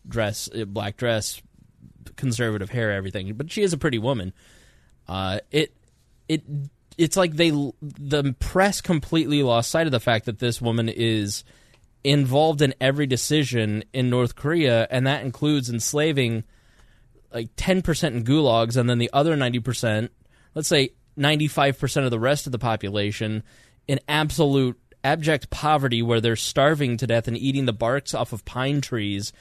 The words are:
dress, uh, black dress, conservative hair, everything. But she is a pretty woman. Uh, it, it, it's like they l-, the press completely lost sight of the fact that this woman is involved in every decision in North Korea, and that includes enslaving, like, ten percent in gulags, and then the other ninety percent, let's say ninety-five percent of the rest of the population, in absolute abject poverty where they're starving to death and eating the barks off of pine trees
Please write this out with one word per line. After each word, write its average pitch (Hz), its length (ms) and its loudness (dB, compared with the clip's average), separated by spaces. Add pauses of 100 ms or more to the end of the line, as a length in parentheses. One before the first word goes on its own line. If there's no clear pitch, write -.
dress, 107 460 -4
uh, 110 120 -4
black 104 320 -6
dress, 113 420 -2 (760)
conservative 113 560 -2
hair, 113 200 -2
everything. 98 440 -6
But 147 160 -8
she 214 100 -4
is 196 100 2
a 160 60 0
pretty 131 220 -2
woman. 104 340 -4 (720)
Uh, 95 320 -4 (120)
it, 151 200 0 (560)
it, 156 140 -2 (560)
it's 160 180 2
like 180 200 2
they 165 160 4
l-, 143 300 -2
the 143 580 -2
press 190 420 2
completely 151 600 0
lost 117 260 2
sight 165 160 2
of 156 60 0
the 123 80 2
fact 110 260 0
that 110 140 -6
this 120 220 -2
woman 117 280 0
is 110 540 -2 (600)
involved 143 600 4
in 135 180 4
every 139 240 2
decision 123 800 0 (100)
in 127 160 0
North 123 260 2
Korea, 143 540 2
and 127 160 0
that 135 180 0
includes 139 460 0
enslaving, 123 720 0 (880)
like, 117 240 -8
ten 185 280 0
percent 151 320 0
in 120 80 -2
gulags, 120 540 4
and 120 120 2
then 120 80 2
the 120 160 0
other 151 220 2
ninety 123 240 0
percent, 113 520 -2 (440)
let's 156 120 -4
say 139 240 4 (260)
ninety-five 147 600 2
percent 139 280 0
of 123 60 2
the 117 80 0
rest 139 260 0
of 139 60 -6
the 117 80 -4
population, 107 840 -4 (440)
in 139 200 0
absolute 143 720 2 (240)
abject 151 460 0
poverty 139 520 2
where 117 200 2
they're 113 140 2
starving 143 600 2
to 120 100 -2
death 117 200 2
and 117 100 -4
eating 135 280 0
the 117 80 0
barks 120 400 -2
off 120 200 -4
of 104 120 -10
pine 135 360 -2
trees 101 600 -4